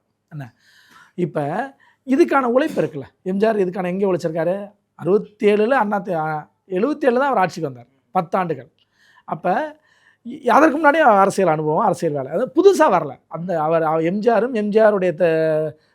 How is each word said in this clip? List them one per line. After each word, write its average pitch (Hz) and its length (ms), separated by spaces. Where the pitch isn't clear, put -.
என்ன, 139 220
இப்ப 175 240
இதுக்கான 277 360
உழைப்பு 240 380
இருக்குல்ல, 143 260
எம் 185 160
ஜி 202 80
ஆர் 220 120
இதுக்கான 185 280
எங்கே 185 200
உழைச்சிருக்காரு? 170 500
அறுபத்தேழுல 208 680
அண்ணா 214 300
தி-, 185 140
அ, 156 360
எழுபத்தேழுல 247 520
தான் 277 120
அவர் 240 60
ஆட்சிக்கு 165 360
வந்தார், 120 140
பத்து 185 260
ஆண்டுகள். 175 320
அப்ப 160 280
இ-, 240 220
அதற்கு 262 260
முன்னாடியே 311 300
அரசியல் 196 460
அனுபவம், 156 360
அரசியல் 170 280
வேலை, 139 180
அதாவது 202 200
புதுசா 330 380
வரல. 160 240
அந்த 165 340
அவர், 160 220
அவ-, 160 200
எம் 180 160
ஜி 214 100
ஆரும் 233 240
எம் 208 160
ஜி 208 100
ஆருடைய 202 340
த-, 160 560